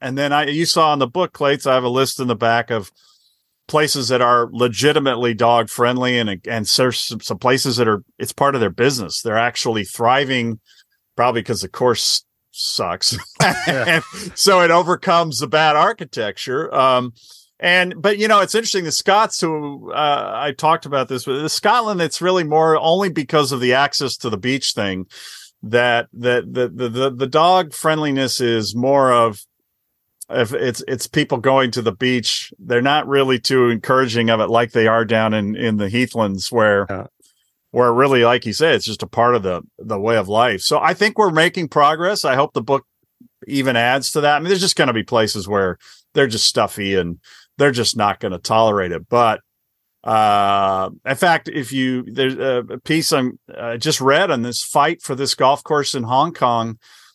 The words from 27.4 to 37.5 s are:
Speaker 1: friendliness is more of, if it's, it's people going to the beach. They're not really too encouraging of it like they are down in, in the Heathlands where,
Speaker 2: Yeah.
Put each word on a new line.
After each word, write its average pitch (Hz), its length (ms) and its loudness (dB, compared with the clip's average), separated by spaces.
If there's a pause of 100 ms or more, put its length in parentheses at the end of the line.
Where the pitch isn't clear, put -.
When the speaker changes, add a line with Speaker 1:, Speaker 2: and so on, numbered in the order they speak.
Speaker 1:
friendliness 147 680 -2
is 113 320 0
more 131 380 4
of, 113 280 2 (920)
if 117 220 -2
it's, 127 360 -4
it's - 180 -6
people 147 320 -2
going 131 340 2
to 123 100 -6
the 110 100 -2
beach. 127 640 -4
They're 120 240 -2
not 143 240 0
really 135 320 2
too 127 320 2
encouraging 117 600 0
of 110 100 2
it 98 100 0
like 117 220 2
they 113 140 2
are 113 180 4
down 110 300 0
in, 104 220 -2
in 113 200 -2
the 101 140 -2
Heathlands 107 600 -2
where, 104 400 2
Speaker 2:
Yeah. 98 160 -10 (640)